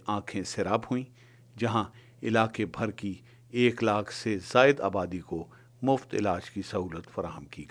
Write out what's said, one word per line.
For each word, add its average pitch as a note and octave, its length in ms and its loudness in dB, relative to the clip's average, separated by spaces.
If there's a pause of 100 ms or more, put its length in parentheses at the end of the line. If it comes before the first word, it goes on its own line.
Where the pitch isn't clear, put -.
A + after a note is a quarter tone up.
آنکھیں G2+ 360 -4
سیراب G#2 380 0 (100)
ہوئیں، B2+ 140 0 (540)
جہاں A2+ 240 2 (400)
علاقے A2+ 420 2
بھر G#2+ 260 -4
کی G2 220 -8 (360)
ایک A#2+ 340 4
لاکھ G#2 300 2
سے G#2+ 240 -4 (160)
زائد C3+ 280 8
آبادی F#2 380 -2
کو E2+ 280 -8 (340)
مفت C3 340 0
علاج G2 360 -2
کی G2 100 -6
سہولت F2+ 520 -6
فراہم D#2+ 320 -8
کی - 260 -16